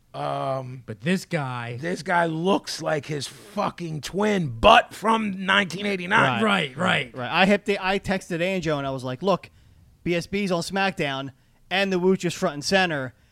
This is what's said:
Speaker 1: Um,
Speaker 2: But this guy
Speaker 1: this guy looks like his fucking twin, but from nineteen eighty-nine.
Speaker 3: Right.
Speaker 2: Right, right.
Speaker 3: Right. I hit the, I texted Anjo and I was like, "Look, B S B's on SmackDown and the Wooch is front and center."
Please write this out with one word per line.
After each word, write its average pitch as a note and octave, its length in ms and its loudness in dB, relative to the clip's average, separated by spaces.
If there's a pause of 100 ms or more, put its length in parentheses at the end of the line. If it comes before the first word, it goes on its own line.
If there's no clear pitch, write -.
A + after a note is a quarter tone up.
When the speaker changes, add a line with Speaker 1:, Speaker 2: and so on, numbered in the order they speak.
(140)
Speaker 1:
Um, C3+ 720 -6
Speaker 2:
But G#2+ 160 -12
this F3+ 220 0
guy B2 560 -6
Speaker 1:
this E3 240 -6
guy F3 220 2
looks E3 560 0
like D#3 240 -2
his D3 220 -6
fucking F3 720 -6
twin, G3 480 0 (100)
but A3+ 340 8
from G3+ 520 0
nineteen F#3+ 400 0
eighty-nine. G#3 580 2
Speaker 3:
Right. F3 320 0
Speaker 2:
Right, - 20 -10
right. D3+ 400 0
Speaker 3:
Right. A#2+ 140 -4
I E3 140 6
hit G3+ 200 4
the, G3+ 160 0
I F#3+ 160 0
texted F#3 420 -4
Anjo E3 380 0
and C#3 80 -4
I C3+ 60 -4
was C3 140 -6
like, B2+ 160 -6
"Look, F3+ 280 0 (540)
B E3+ 120 0
S E3+ 120 -2
B's G3 240 -2
on E3+ 120 0
SmackDown D#3 680 -2 (380)
and F#3+ 240 0
the F3+ 60 2
Wooch F#3 260 2
is E3+ 80 0
front E3 220 -2
and C#3+ 100 -8
center." E3 480 0 (180)